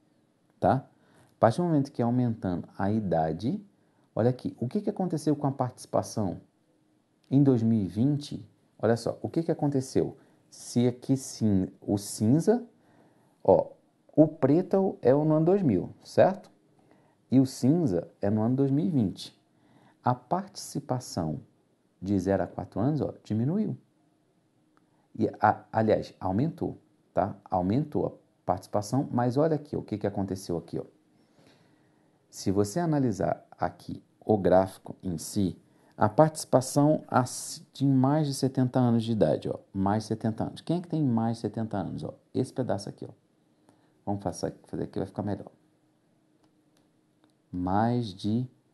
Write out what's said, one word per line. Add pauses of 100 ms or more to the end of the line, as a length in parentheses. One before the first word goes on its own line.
(600)
tá?
A
partir
do
momento
que
ia
aumentando (100)
a
idade, (520)
olha
aqui,
o
que
que
aconteceu
com
a
participação (880)
em
dois
mil
e
vinte? (360)
Olha
só,
o
que
que
aconteceu? (320)
Se
aqui
sim, (140)
o
cinza, (800)
ó, (480)
o
preto
é
o,
é
o
no
ano
dois
mil, (100)
certo? (840)
E
o
cinza (120)
é
no
ano
dois
mil
e
vinte. (640)
A
participação (600)
de
zero
a
quatro
anos,
ó, (100)
diminuiu. (1400)
E (100)
a,
aliás,
aumentou, (360)
tá? (100)
Aumentou
a (340)
participação,
mas
olha
aqui,
o
que
que
aconteceu
aqui,
ó. (1500)
Se
você
analisar
aqui (240)
o
gráfico
em
si, (400)
a
participação
ac-, (120)
de
mais
de
setenta
anos
de
idade,
ó, (140)
mais
de
setenta
anos.
Quem
é
que
tem
mais
de
setenta
anos,
ó? (200)
Esse
pedaço
aqui,
ó. (920)
Vamos
fazer, (100)
fazer
aqui,
vai
ficar
melhor. (2000)
Mais
de (260)